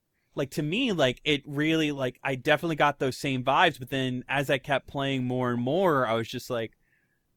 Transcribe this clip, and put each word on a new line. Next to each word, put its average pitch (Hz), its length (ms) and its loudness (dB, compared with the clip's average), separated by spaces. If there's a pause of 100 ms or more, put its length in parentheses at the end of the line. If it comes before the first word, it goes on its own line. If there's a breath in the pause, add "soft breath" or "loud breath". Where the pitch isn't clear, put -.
(360)
like, 139 160 -4
to 165 100 -4
me, 208 300 0
like, 135 320 2
it 147 220 0
really, 151 460 0
like, 131 320 -6
I 135 120 -2
definitely 151 400 0
got 147 240 2
those 131 180 -2
same 131 260 -2
vibes, 147 360 4
but 131 100 -12
then 131 380 -2
as 139 220 -2
I 143 80 2
kept 135 300 -2
playing 139 380 -2
more 123 260 0
and 120 100 -2
more, 147 440 2
I 110 80 0
was 113 140 -2
just - 220 -10
like, 117 240 -6 (640)